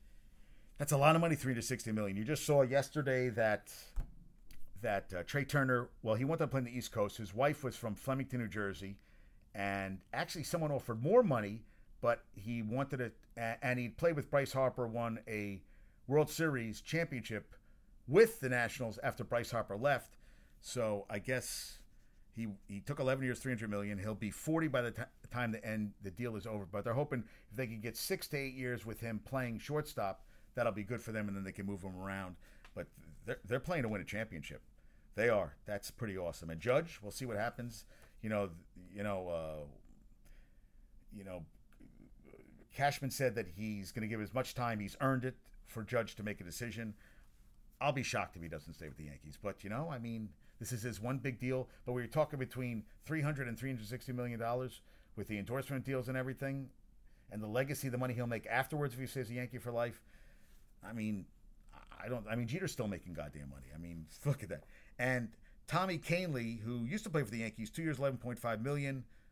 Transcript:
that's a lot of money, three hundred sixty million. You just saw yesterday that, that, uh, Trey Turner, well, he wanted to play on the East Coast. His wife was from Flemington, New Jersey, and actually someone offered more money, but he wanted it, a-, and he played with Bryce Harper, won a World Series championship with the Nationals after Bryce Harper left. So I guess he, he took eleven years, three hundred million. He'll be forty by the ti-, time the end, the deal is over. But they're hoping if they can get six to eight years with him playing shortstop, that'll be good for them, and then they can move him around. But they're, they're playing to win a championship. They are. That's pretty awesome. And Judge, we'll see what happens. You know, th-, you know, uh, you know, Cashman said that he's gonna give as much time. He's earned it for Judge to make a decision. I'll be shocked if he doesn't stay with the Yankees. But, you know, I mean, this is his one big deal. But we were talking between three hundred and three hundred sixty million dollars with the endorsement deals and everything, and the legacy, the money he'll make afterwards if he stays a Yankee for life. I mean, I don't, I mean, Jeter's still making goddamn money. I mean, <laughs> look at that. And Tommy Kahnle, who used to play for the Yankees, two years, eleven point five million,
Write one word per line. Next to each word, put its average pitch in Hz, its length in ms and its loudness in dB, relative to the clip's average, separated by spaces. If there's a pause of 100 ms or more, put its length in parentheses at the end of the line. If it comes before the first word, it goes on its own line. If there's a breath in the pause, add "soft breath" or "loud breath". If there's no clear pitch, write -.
(760 soft breath)
that's 147 160 0
a 139 60 8
lot 147 160 10
of 165 80 6
money, 165 140 4
three 131 180 0
hundred 113 100 -2
sixty - 260 -2
million. 104 280 0
You 107 60 -2
just 143 200 0
saw 147 160 8
yesterday 131 680 4
that, 107 420 2 (1120)
that, 104 340 0
uh, 87 60 0
Trey 143 240 0
Turner, 127 420 4 (140)
well, 110 140 4
he 123 100 2
wanted 160 140 2
to 151 80 2
play 135 100 2
on 127 60 2
the 120 120 -4
East 120 160 -4
Coast. 104 240 2
His 104 160 -6
wife 139 320 2
was 120 100 -2
from 110 200 -4
Flemington, 131 460 -2
New 113 80 -2
Jersey, 98 500 -4 (560 soft breath)
and 98 460 0 (120)
actually 160 320 -2
someone 160 260 0
offered 117 320 -2
more 202 200 10
money, 113 400 2 (400 soft breath)
but 117 220 4 (100)
he 117 260 -4
wanted 131 400 0
it, 117 160 -4 (220)
a-, 117 240 0
and 127 160 2
he 120 100 -2
played 165 280 4
with 143 140 -2
Bryce 139 220 4
Harper, 131 340 4
won 113 400 -2
a 104 360 -4 (440 soft breath)
World 143 220 6
Series 127 540 0
championship 131 720 -2 (520 soft breath)
with 220 340 10
the 131 100 2
Nationals 120 520 2
after 123 220 0
Bryce 120 260 2
Harper 104 280 0
left. 131 340 4 (500 soft breath)
So 107 460 0
I 107 120 -2
guess - 580 -4 (560 soft breath)
he, 113 140 -4 (180)
he 101 140 -8
took 143 180 -4
eleven 135 260 4
years, 123 140 0
three 127 140 -2
hundred 110 180 -2
million. 101 280 0
He'll 107 180 -2
be 101 160 -2
forty 160 340 2
by 131 160 4
the 120 80 0
ti-, 117 120 -6 (280)
time 120 220 0
the 110 120 -4
end, 107 280 0 (100)
the - 80 -6
deal 117 240 -2
is 98 100 -4
over. 104 220 -4
But 101 160 -2
they're 117 120 2
hoping 131 280 2 (280 loud breath)
if 101 60 -12
they 127 120 0
can 110 120 -6
get 110 160 -4
six - 320 -2
to 147 80 -2
eight 135 180 -4
years 123 300 -2
with 110 140 -6
him 113 260 -2
playing 120 360 -2
shortstop, 139 640 -2 (320 soft breath)
that'll 117 160 4
be 104 100 -4
good 110 180 -4
for 117 120 -6
them, 107 160 0
and 98 80 -2
then 98 80 -4
they 95 80 -6
can 98 140 -6
move 98 160 -4
him 95 180 -6
around. 95 340 -4 (400 loud breath)
But - 140 -4 (380)
they're, 120 180 -2
they're 123 160 2
playing 165 240 2
to 113 40 2
win 104 120 0
a 85 40 -4
championship. 85 560 -4 (540 soft breath)
They 113 140 6
are. 98 260 4 (120)
That's 104 260 -4
pretty 98 260 -4
awesome. 85 320 -4
And 80 100 -6
Judge, 143 400 4
we'll 101 120 -8
see - 140 -6
what 113 100 -2
happens. 117 480 -4 (360 loud breath)
You 110 100 -2
know, 101 160 4
th-, 82 120 -8 (340)
you 101 120 -4
know, 95 240 0
uh, 80 360 -2 (1500 soft breath)
you 101 60 -10
know, 92 220 -8 (1300)
Cashman 139 380 2
said 123 240 2
that 107 180 0
he's 104 380 -4
gonna 110 160 -2
give 110 120 -2
as 101 140 -4
much 127 200 -2
time. 117 260 0
He's 98 200 -6
earned 131 240 4
it 131 120 -4 (300)
for 110 180 -6
Judge 113 320 0
to 101 80 -6
make 104 160 -4
a 98 40 -12
decision. 107 500 -6 (840 soft breath)
I'll 143 120 4
be 131 100 0
shocked 101 320 -2
if 85 80 -10
he 82 60 -6
doesn't 80 260 -8
stay 80 140 -10
with 69 80 -12
the 78 80 -10
Yankees. 73 360 -12
But, 98 220 -4
you 101 80 -6
know, 147 220 -2
I 131 60 -4
mean, 113 320 -4 (280 soft breath)
this 117 140 -6
is 120 80 -2
his 110 180 -2
one 123 200 0
big 127 200 -2
deal. 127 300 0 (160 loud breath)
But 123 80 0
we 127 80 2
were 117 80 -2
talking 147 300 2
between 123 460 -2 (200 soft breath)
three 156 160 0
hundred 143 260 2
and 113 120 -4
three 127 100 -2
hundred 117 180 -4
sixty 127 260 -6
million 120 280 -2
dollars 120 400 0 (340 soft breath)
with 101 140 -6
the 107 100 -2
endorsement 127 460 -2
deals 131 240 0
and 131 80 0
everything, 135 540 -4 (600 soft breath)
and 107 120 -6
the 107 40 -4
legacy, 131 440 0
the 120 80 0
money 127 160 0
he'll 120 120 -2
make 117 200 -2
afterwards 131 480 0
if 127 60 -8
he 131 60 -4
stays 120 220 -4
a 117 60 -6
Yankee 123 240 -4
for 120 120 -6
life. 117 320 0 (800 soft breath)
I 107 120 -8
mean, 107 320 -2 (760)
I 104 60 -6
don't, 120 180 -4
I 110 100 -2
mean, 120 120 0
Jeter's 160 240 -2
still 113 160 -2
making 90 240 -6
goddamn 76 380 -8
money. 67 240 -14
I 78 40 -10
mean, 82 360 -8
<laughs> - 100 -10
look 120 180 0
at - 60 -8
that. 80 160 -6 (340 loud breath)
And 123 300 2 (380 soft breath)
Tommy 180 320 2
Kahnle, 139 600 0
who 117 260 -2
used 190 180 -2
to 208 60 -8
play 151 120 4
for 110 80 -6
the 113 100 -2
Yankees, 113 280 -4
two - 140 -6
years, 156 160 0
eleven 139 180 2
point 120 220 -6
five 113 240 -2
million, 139 420 0 (280 soft breath)